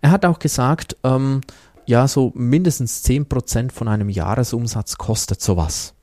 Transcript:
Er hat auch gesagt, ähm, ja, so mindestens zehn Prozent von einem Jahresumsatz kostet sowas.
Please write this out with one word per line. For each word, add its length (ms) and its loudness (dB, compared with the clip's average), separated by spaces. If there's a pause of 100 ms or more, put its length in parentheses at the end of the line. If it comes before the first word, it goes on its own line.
Er 60 6
hat 160 4
auch 140 2
gesagt, 640 -2
ähm, 380 0 (440)
ja, 220 4
so 260 2
mindestens 720 0
zehn 240 2
Prozent 440 -2
von 160 -6
einem 220 0
Jahresumsatz 880 -2
kostet 440 -4
sowas. 600 -2